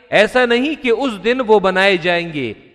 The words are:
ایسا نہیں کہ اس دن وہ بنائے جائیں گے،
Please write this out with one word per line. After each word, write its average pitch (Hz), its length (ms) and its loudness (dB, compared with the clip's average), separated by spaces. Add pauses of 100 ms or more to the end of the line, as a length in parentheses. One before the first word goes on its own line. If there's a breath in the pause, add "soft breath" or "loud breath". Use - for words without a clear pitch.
(100)
ایسا 214 340 2
نہیں 247 380 0
کہ 247 80 -2
اس 240 220 -2 (120)
دن 247 220 0
وہ 214 140 6
بنائے 190 360 2
جائیں 170 360 -2
گے، 127 200 -6 (220)